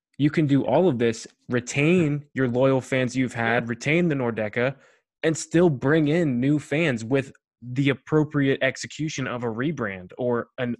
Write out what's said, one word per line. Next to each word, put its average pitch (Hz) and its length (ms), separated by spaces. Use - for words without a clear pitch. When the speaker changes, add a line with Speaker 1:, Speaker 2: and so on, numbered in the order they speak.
Speaker 1:
You 147 120
can 151 180
do 135 160
all 165 240
of 127 100
this, 117 300
retain 143 760
your 131 140
loyal 131 320
fans 127 360
you've 131 180
had, 117 280
Speaker 2:
Yeah. 117 60
Speaker 1:
retain 151 400
the 147 80
Nordecke, 120 580
and 156 160
still 175 320
bring 143 380
in 147 320
new 147 180
fans 139 460
with 127 260
the 127 280
appropriate 143 760
execution 135 640
of 120 160
a - 20
rebrand 113 720
or 120 300
an 120 220